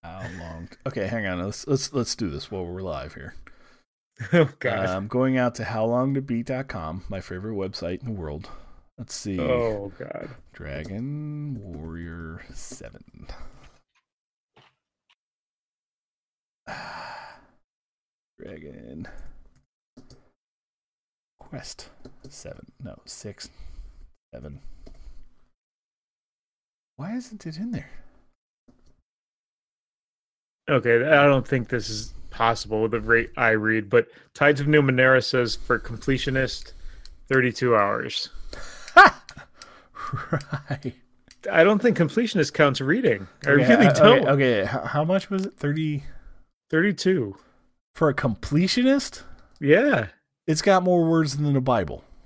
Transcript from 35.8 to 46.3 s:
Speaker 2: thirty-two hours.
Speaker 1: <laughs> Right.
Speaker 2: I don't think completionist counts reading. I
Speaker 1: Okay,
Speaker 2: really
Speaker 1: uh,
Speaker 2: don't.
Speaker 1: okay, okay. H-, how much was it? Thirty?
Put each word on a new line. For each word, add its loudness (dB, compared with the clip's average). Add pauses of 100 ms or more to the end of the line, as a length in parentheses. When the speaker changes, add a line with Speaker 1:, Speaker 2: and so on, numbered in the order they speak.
Speaker 2:
thirty-two 2
hours. -2 (640)
Speaker 1:
<laughs> 12 (1200)
Right. -8 (560)
Speaker 2:
I 6
don't 4
think 4
completionist 0
counts 4
reading. 0 (180)
I 2
Speaker 1:
Okay, 6
Speaker 2:
really 10
Speaker 1:
uh, 8
Speaker 2:
don't. 10
Speaker 1:
okay, 2
okay. 4
H-, -2 (180)
how -2
much -2
was -2
it? -12
Thirty? -2 (680)